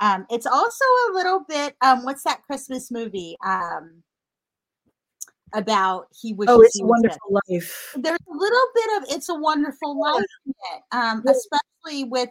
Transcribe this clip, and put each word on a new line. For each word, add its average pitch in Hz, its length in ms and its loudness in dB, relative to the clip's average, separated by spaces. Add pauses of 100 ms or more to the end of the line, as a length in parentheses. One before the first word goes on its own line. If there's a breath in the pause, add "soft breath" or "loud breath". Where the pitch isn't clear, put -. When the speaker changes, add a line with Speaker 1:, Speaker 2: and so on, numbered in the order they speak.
Speaker 1:
um, 196 300 0
it's 233 160 -4
also 381 380 0 (240)
a 381 40 -4
little 370 340 0
bit, 294 340 -4
um, 254 240 6
what's 277 180 -8
that 285 200 -4
Christmas 262 480 -10
movie, 196 540 -10
um, 170 580 -6 (1500)
about 190 540 0 (140)
he 226 120 -8
wishes 208 200 4
Speaker 2:
Oh, 233 80 8
It's - 180 6
Speaker 1:
he - 20 -8
Speaker 2:
a - 40 -2
Speaker 1:
was 233 180 4
dead? - 140 2
Speaker 2:
Wonderful - 160 -8 (160)
Life. 175 540 -8
Speaker 1:
There's 330 160 -2 (100)
a 320 80 -16
little 466 380 2
bit 440 280 0
of 254 120 -8
It's - 140 -8
a 339 60 -4
Wonderful 294 640 -2 (140)
Speaker 2:
Yeah. - 80 2
Speaker 1:
Life 403 40 -2 (220)
in 269 60 -4 (220)
it, - 80 -16 (100)
um, 226 300 -2
Speaker 2:
Yeah. 262 80 6
Speaker 1:
especially 311 760 -2
with, 247 260 -2